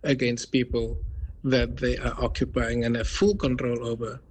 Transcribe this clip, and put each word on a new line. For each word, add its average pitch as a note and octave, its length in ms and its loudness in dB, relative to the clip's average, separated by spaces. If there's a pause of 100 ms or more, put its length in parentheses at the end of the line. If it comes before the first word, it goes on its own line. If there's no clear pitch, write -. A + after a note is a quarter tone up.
against B2 480 0
people A#2+ 440 0 (460)
that B2 340 2
they B2 220 0
are A#2+ 240 -2
occupying A#2 640 0
and A#2 120 2
have A2 120 -2
full G3+ 260 4
control B2 500 0
over A#2 360 -6 (100)